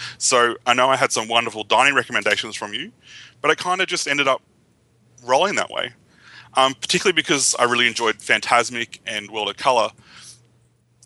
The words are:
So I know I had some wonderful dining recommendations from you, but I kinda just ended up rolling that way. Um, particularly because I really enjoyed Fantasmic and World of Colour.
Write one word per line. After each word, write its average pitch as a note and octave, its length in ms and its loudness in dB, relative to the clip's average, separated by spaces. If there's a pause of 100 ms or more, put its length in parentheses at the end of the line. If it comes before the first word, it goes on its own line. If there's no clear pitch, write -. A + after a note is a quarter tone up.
(160)
So A#2+ 400 2 (100)
I B2 60 4
know B2+ 160 4
I C3+ 80 2
had C3 160 0
some A2 160 -4
wonderful A2+ 340 -2
dining A#2+ 320 4
recommendations G#2+ 640 -2
from G#2 160 -8
you, D3 180 -10 (520)
but D3 80 2
I D#3+ 40 2
kinda F3+ 300 -2
just F3 240 -4
ended C#3+ 180 0
up C3 140 2 (840)
rolling C#3+ 340 0
that F#2+ 140 -2
way. - 220 -8 (640)
Um, C3+ 200 2
particularly F3+ 400 0
because D3 440 0
I B2 60 4
really A#2+ 220 2
enjoyed A2+ 320 0
Fantasmic A#2 880 -2
and G#2 240 -10
World G#2 200 -4
of - 80 -10
Colour. A#2 320 2 (1160)